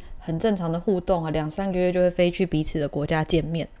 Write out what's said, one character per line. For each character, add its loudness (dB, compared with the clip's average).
很 -4
正 2
常 -2
的 0
互 0
动 0
啊， -4
两 -2
三 -4
个 0
月 4
就 2
会 6
飞 4
去 0
彼 2
此 -4
的 -2
国 -2
家 2
见 2
面。 -2